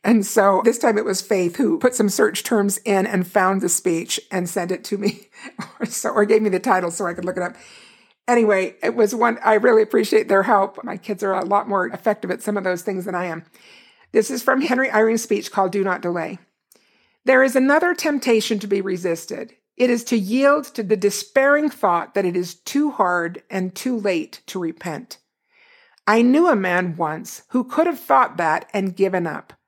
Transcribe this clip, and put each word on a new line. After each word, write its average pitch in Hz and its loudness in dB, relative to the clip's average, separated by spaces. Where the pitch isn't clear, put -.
And 214 4
so 196 2
this - 2
time 220 2
it 214 -2
was 190 -2
Faith 180 -2
who 214 2
put 254 0
some 214 2
search - -2
terms 202 0
in 196 0
and 185 -2
found 190 0
the 175 -2
speech - -2
and 180 -4
sent 175 -6
it 185 -6
to 202 -6
me 202 -4
<laughs> - -16
or 233 -6
so, - -6
or 208 2
gave 220 4
me 214 0
the 175 0
title 180 0
so 196 -8
I 170 -4
could 180 -10
look 180 -6
it 180 -4
up. 180 -8
Anyway, 208 2
it 226 -2
was 220 2
one, 233 0
I 220 4
really 220 4
appreciate 214 2
their 196 4
help. 196 0
My 214 -8
kids 202 -8
are 196 -2
a 185 -2
lot 202 0
more 190 0
effective 190 -4
at - -4
some 208 -4
of 190 -4
those 185 -4
things 190 -6
than 185 -8
I 180 -4
am. 165 -8
This 220 2
is 254 -6
from 262 2
Henry 262 0
Eyring's 226 2
speech - -4
called 190 0
Do 196 -2
Not 185 -2
Delay. 175 -6
There 262 6
is 262 2
another 302 4
temptation 233 0
to 202 -8
be 196 -2
resisted. 180 -6
It 247 4
is 240 0
to 240 -2
yield 269 2
to 226 -6
the 208 0
despairing 269 2
thought 175 -2
that 196 0
it 175 -2
is 180 -4
too 294 -2
hard 180 -2
and 185 -6
too 254 -4
late 196 -4
to - -10
repent. 165 -10
I 220 4
knew 285 4
a 269 4
man 180 0
once 160 -8
who 247 -2
could 311 0
have 311 -4
thought - 2
that 165 -2
and 190 -2
given 185 0
up. 151 -10